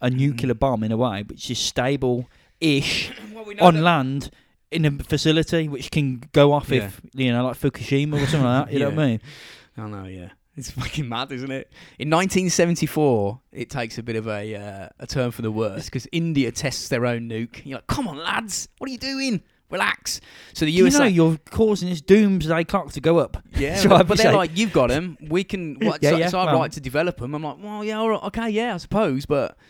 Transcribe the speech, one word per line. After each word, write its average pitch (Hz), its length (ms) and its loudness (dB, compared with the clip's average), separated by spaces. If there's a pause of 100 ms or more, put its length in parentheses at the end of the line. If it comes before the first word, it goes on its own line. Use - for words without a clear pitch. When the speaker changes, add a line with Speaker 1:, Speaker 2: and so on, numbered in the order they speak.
Speaker 1:
a 123 80 0
nuclear 127 460 0
bomb 113 300 0
in 110 80 0
a 110 40 0
way, 107 280 -2
which - 260 -14
is 117 80 -4 (540)
stable-ish - 1000 -2 (100)
Speaker 2:
<clears throat> - 120 -18
Well, 220 100 -16
we 208 100 -14
know 202 100 2
Speaker 1:
on 170 100 10
Speaker 2:
that 156 80 2
Speaker 1:
land 139 480 0 (400)
in 160 140 0
a 151 60 4 (140)
facility, 156 640 0
which 135 220 -10
can 131 320 -2 (100)
go 143 200 6
off 139 200 0
if, 101 280 -2 (120)
Speaker 2:
Yeah. 131 140 -2
Speaker 1:
you 120 60 2
know, 123 120 2
like 123 140 -4
Fukushima 143 560 0
or 143 120 0
something 147 180 2
like 127 220 2
that. - 60 -8
You 139 80 0
know 143 100 0
what 156 80 -2
I 156 40 2
Speaker 2:
<laughs> - 0 -
Yeah. 139 60 2
Speaker 1:
mean? 113 120 0 (560)
Speaker 2:
I 110 120 -12
know, 101 180 -12
yeah. 92 220 -14 (260)
It's - 160 -12
fucking 127 380 -8
mad, 123 240 -6
isn't 131 180 -8
it? 131 220 -10 (260)
In 143 120 -4
nineteen 185 400 2
seventy-four, 147 920 2 (120)
it 127 180 -10
takes 120 260 -8
a 113 60 -10
bit 117 140 -6
of 110 120 -6
a, 107 260 -6
uh, 101 340 -12 (100)
a 117 80 -16
turn 123 240 -2
for 113 100 -12
the 110 100 -2
worse 107 380 -4
'cause - 240 -8
India 156 400 0
tests - 380 -6
their 123 160 0
own 117 200 -4
nuke. 117 380 -8
You're 135 140 -12
like, - 80 -16
"Come 269 200 -4
on, 147 120 -8
lads, 202 580 -6
what 262 140 -12
are - 20 -10
you 240 60 -12
doing? 269 420 -4 (300)
Relax." - 500 -4 (320)
So - 140 0
the 151 40 2
Speaker 1:
Do 170 60 0
you 190 80 8
Speaker 2:
U 262 40 8
S 277 80 6
A - 20 8
Speaker 1:
know 285 80 6
you're 165 320 4 (100)
causing 208 400 2
this 170 140 -6
doomsday 180 600 4
clock 160 280 -4
to 139 80 -10
go 165 160 2
up? - 220 0 (100)
<laughs> - 80 -6
Speaker 2:
Yeah, 170 200 0
Speaker 1:
So 196 120 4
Speaker 2:
but, 196 140 10
Speaker 1:
I'd 165 60 4
Speaker 2:
but 208 60 2
Speaker 1:
be - 40 4
Speaker 2:
they're 220 60 4
Speaker 1:
saying 127 120 6
Speaker 2:
like, 165 220 0
"You've 214 160 0
got 127 160 4
'em. 160 320 -2
We 160 200 -2
can. 170 340 -8
Speaker 1:
<laughs> - 40 -14
Speaker 2:
What, 151 220 0
Speaker 1:
Yeah, 147 80 6
Speaker 2:
so 165 80 4
Speaker 1:
yeah, 165 80 2
Speaker 2:
it's 180 80 -2
our 185 100 0
Speaker 1:
well 156 160 2
Speaker 2:
right 160 120 -2
to 156 100 -10
develop 147 400 -2
'em." 139 120 -8
I'm 151 80 -8
like, 147 160 -8
"Well, 208 240 -10
yeah, 214 160 -6
all 220 120 0
right, 214 140 -2
okay, 226 260 -4
yeah, 214 240 -2
I - 20 -6
suppose, 165 480 0
but, 139 320 -2 (140)